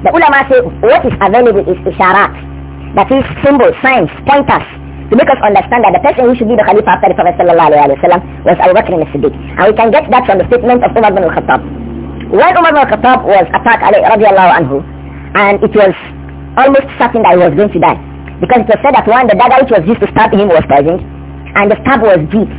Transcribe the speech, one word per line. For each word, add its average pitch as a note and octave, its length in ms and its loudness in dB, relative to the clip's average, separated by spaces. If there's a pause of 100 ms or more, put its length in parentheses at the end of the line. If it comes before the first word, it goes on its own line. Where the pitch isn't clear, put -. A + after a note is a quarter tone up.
The - 80 2
ulama C#4+ 400 2
say B3+ 80 4 (240)
what C4+ 160 4
is - 160 -2
available G3+ 480 2
is F3+ 240 -4
isharat, F#3 440 0 (600)
that - 160 0
is C4+ 160 0 (160)
symbols, C4+ 400 2
signs, B3+ 300 0 (180)
pointers, C#4 360 0 (420)
to A3+ 120 2
make - 80 2
us C4+ 160 0
understand G#3+ 400 0
that F#3+ 80 4
the - 80 0
person D4 240 0
who B3 160 4
should G#3+ 80 -2
be A#3+ 80 0
the G#3 80 2
Khalifa G#3 240 2
after F#3 240 2
the - 80 -2
Prophet E3+ 160 0
sallallahu E3+ 320 2
alayhi C#3+ 280 2
wa - 80 -6
sallam F3+ 180 2 (260)
was E3+ 120 2
Abu F3+ 160 2
Bakr G#3+ 200 0
as-Siddiq. D3 360 -4
And - 380 -8
we G#3+ 60 0
can A3+ 160 0
get D4 200 0
that B3+ 160 2
from G3 120 0
the E3+ 120 -2
statement B3 320 2
of - 120 -2
Umar G#3+ 160 2
bin F#3+ 160 -2
al-Khattab. D#3 340 -2 (680)
When E4+ 280 4
Umar E4 120 2
bin D4+ 120 2
al-Khattab A3+ 400 2
was G#3+ 280 2
attacked, - 320 0
alayhi, - 240 2
radiallahu G3 520 4
anhu, C#3 180 -2 (580)
and G3+ 280 2
it G#3 120 -2
was G3 160 4 (680)
almost C#4 360 2
certain A#3 280 -2
that F3+ 120 4
he F3+ 80 2
was E3 160 2
going G#3 160 0
to E3 40 0
die, D#3+ 200 0 (400)
because A#3 260 2
it - 80 -6
was G3 80 0
said C4+ 160 0
that - 80 0
one, A#3+ 220 2
the G#3 100 4
dagger B3+ 240 4
which - 140 0
was E3+ 100 2
used A3 160 0
to G3+ 140 -2
stab G#3+ 180 2
him G3+ 160 2
was D#3+ 160 2
poisoned, D3 380 0 (560)
and G3+ 100 0
the G#3+ 160 2
stab B3+ 160 2
was G3+ 160 4 (160)
deep. G#3+ 260 -2